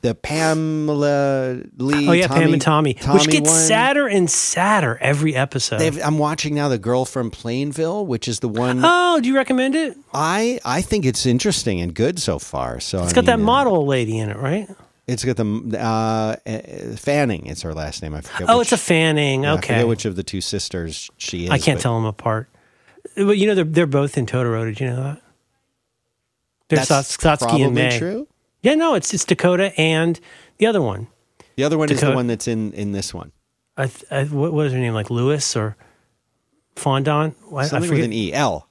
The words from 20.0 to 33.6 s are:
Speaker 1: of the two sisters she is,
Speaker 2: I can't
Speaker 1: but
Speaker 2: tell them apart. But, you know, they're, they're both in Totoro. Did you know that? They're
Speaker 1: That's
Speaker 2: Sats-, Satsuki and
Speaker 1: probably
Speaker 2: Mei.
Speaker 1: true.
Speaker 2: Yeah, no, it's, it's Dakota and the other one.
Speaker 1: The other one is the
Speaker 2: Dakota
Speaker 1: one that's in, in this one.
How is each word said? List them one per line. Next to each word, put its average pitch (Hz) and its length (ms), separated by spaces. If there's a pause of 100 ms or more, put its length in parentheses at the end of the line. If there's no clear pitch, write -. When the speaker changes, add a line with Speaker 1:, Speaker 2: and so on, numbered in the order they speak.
Speaker 1:
of 98 120
the 92 60
two 95 180
sisters 85 800
she - 260
is, - 60
Speaker 2:
I 147 80
can't 135 200
Speaker 1:
but - 40
Speaker 2:
tell 120 140
them 113 100
apart. 110 420 (680)
But, 202 220
you 196 80
know, 214 80
they're, 185 100
they're 160 220
both 143 320
in 120 80
Totoro. 117 380
Did 110 160
you 135 80
know 123 140
that? 143 200 (1500)
They're 156 160
Speaker 1:
That's - 60
Speaker 2:
Sats-, 139 280
Satsuki 151 240
and 120 60 (120)
Speaker 1:
probably 135 120
Speaker 2:
Mei. 123 260
Speaker 1:
true. 208 300 (340)
Speaker 2:
Yeah, 269 120
no, 320 200
it's, 180 200
it's 175 100
Dakota 180 540
and 160 400 (400)
the 214 80
other 208 160
one. 107 240 (480)
Speaker 1:
The 127 80
other 151 160
one 156 100
is 143 120
the 147 60
Speaker 2:
Dakota 135 100
Speaker 1:
one 123 100
that's 117 220
in, 110 240
in 101 180
this 98 240
one. 82 160 (460)